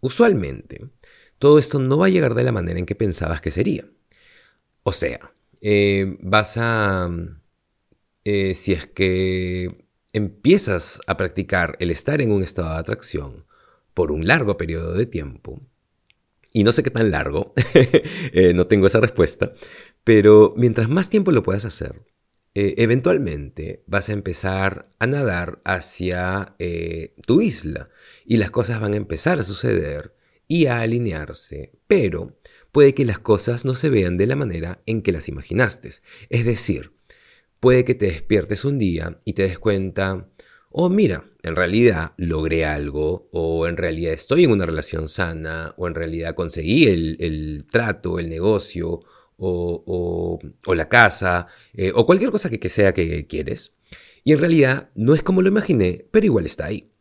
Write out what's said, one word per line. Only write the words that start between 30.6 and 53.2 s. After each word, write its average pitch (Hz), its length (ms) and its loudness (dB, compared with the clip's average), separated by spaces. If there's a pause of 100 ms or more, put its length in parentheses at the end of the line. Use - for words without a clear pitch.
a 120 120 -2
alinearse, 90 920 -6 (140)
pero 110 500 0 (340)
puede 139 220 8
que 135 100 0
las 107 160 -2
cosas 117 460 0
no 127 100 0
se 151 140 0
vean 92 260 2
de 95 120 2
la 135 100 0
manera 90 480 -6
en 110 160 -4
que 101 100 0
las 78 160 -6
imaginaste. 98 600 -4 (400)
Es 120 160 0
decir, 104 480 -4 (680)
puede 127 240 6
que 127 120 0
te 104 100 -2
despiertes 98 580 -2
un 139 160 -2
día 85 460 -2
y 98 80 -6
te - 80 -2
des 92 180 -2
cuenta, 95 680 -2 (400)
"Oh, 175 180 0
mira, 175 380 2 (160)
en 82 140 -6
realidad 90 600 2
logré 80 480 -2
algo", 76 680 -4
o 82 360 -2
"En 87 80 -4
realidad 82 380 -4
estoy 143 300 0
en 139 80 4
una 95 160 2
relación 80 420 -6
sana", 80 680 -8
o 87 100 -6
"En 82 80 -6
realidad 82 400 -6
conseguí 87 520 2
el, 82 320 0
el 78 500 -6
trato, 95 500 -2
el 85 100 -8
negocio", 85 720 -4 (360)
o, 87 480 -4
o, 87 540 -4 (260)
o 92 100 0
la 78 120 -2
casa, 92 600 2 (260)
eh, 95 200 -2
o 113 120 4
cualquier 196 260 2
cosa - 180 -4
que, 113 100 -6
que 92 100 -6
sea 98 240 2
que 82 340 -4